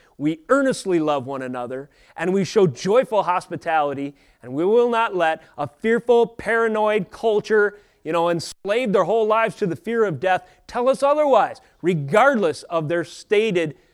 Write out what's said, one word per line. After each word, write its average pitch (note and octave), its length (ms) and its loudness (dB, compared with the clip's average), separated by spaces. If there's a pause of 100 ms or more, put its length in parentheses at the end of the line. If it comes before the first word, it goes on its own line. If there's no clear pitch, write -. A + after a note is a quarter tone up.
(180)
we D#3 300 -4
earnestly A#3+ 520 0
love D3 260 -2
one C3+ 160 -8
another B2+ 460 -8 (280)
and F3+ 180 -2
we G3 100 2
show G3 220 2
joyful G3+ 560 0
hospitality, D3+ 920 -4 (280)
and B2 100 -16
we D#3 120 -2
will A#3+ 260 2
not A3+ 260 -2
let D#3+ 260 0 (140)
a C#3+ 100 -6
fearful, A#3 600 2
paranoid G#3+ 840 -2
culture, G#3 680 0 (260)
you D#3 80 -6
know, E3+ 160 2
enslaved G3 640 -2
their F#3 120 4
whole G#3+ 220 0
lives G#3+ 300 0
to G#3+ 100 -2
the D#3+ 80 -2
fear A3+ 300 -2
of D#3 160 -4
death, F#3 260 0 (200)
tell A#3+ 220 -4
us C4+ 140 0
otherwise, C4+ 580 2 (200)
regardless F3+ 840 2
of E3 240 -4
their E3+ 140 -2
stated, F3+ 760 -2 (180)